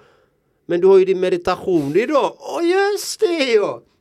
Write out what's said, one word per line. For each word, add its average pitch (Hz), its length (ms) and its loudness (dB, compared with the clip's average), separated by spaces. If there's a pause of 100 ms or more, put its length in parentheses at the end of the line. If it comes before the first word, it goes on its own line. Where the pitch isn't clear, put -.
(680)
Men 175 140 -2
du 180 60 0
har 190 120 6
ju 185 60 4
din 185 160 -2
meditation 175 760 -2
idag. 247 420 0
Åh, 339 320 -4
just 392 500 -2
det, 330 340 0
ja! 160 280 0 (180)